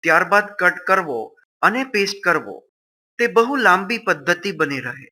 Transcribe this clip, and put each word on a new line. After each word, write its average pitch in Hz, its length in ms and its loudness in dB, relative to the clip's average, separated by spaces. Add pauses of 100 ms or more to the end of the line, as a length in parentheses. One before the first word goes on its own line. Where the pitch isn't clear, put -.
ત્યારબાદ 180 440 2 (140)
કટ 180 160 2 (100)
કરવો 170 320 0 (420)
અને 220 200 2 (120)
પેસ્ટ 196 300 -2
કરવો, 139 320 -2 (640)
તે 240 180 0
બહુ 233 200 2
લાંબી 202 520 2
પદ્ધતિ 175 440 -2
બની 147 360 -4
રહે. 131 240 -14